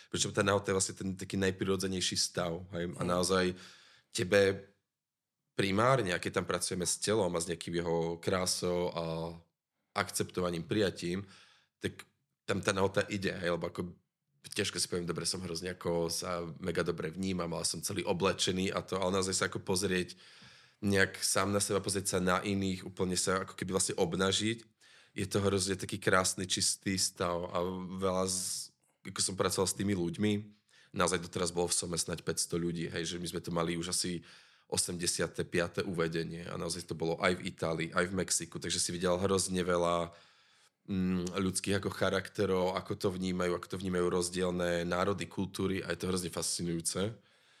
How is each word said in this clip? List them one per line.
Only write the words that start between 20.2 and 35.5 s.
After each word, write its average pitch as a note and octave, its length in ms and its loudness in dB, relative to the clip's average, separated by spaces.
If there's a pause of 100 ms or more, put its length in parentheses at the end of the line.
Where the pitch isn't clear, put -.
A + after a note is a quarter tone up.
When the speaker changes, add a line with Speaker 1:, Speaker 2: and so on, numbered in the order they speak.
Speaker 1:
nejak G2 400 4
sám G2 300 2
na G2+ 80 4
seba, G2 220 2
pozrieť F#2+ 360 0
sa - 40 -
na F#2 200 6
iných, G2 440 0
úplne F#2 320 0
sa F#2+ 280 2
ako - 120 -14
keby F2+ 160 -4
vlastne - 240 0
obnažiť. G2 640 2 (560)
Je G2+ 80 -2
to G2+ 160 2
hrozne G2 320 2
taký - 240 -6
krásny, F#2+ 480 4
čistý - 480 0
stav F2 560 0
a F#2+ 80 -2 (400)
veľa F#2 320 2
z-, - 400 -4 (400)
ako F#2+ 120 -4
som F#2+ 120 0
pracoval F#2+ 320 2
s - 120 0
tými G2+ 200 2
ľuďmi, F2+ 340 2 (640)
naozaj F2+ 240 4
doteraz F2+ 320 -2
bolo E2+ 200 2
v - 40 0
SOME E2+ 240 -2
snáď E2+ 240 -4
päťsto - 380 -2
ľudí, E2 300 -2
hej, E2+ 240 -4
že - 40 -6
my F2 80 -6
sme E2+ 160 -4
to - 80 -8
mali E2+ 240 0
už E2+ 160 -4
asi F2 320 -2 (460)
osemdesiate F2 800 0
piate E2+ 340 0